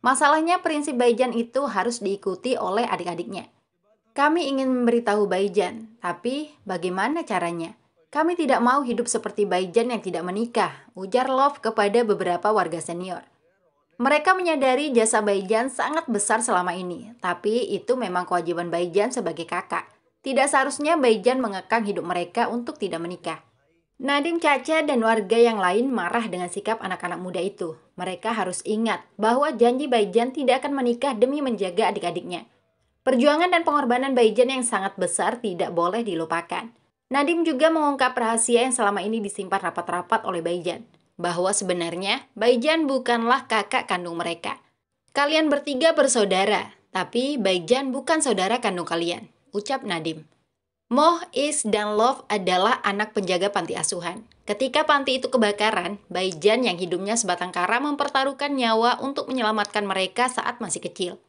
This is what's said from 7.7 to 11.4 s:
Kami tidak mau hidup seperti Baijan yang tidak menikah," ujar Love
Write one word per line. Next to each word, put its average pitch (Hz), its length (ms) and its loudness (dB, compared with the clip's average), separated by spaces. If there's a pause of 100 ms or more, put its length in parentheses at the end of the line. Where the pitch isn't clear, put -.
Kami 330 240 0
tidak 254 240 2
mau 262 240 2
hidup 233 240 -4
seperti 202 400 -2
Baijan 185 400 0
yang 226 160 -6
tidak 175 160 -6
menikah," 190 720 -4
ujar 190 320 0
Love 269 320 2